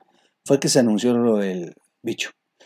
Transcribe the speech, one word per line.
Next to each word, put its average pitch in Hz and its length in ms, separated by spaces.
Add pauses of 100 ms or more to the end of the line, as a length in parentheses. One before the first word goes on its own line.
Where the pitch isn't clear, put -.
(440)
fue 139 160
que 156 80
se 147 100
anunció 120 380
lo 117 220
del 92 340 (300)
bicho. - 300 (340)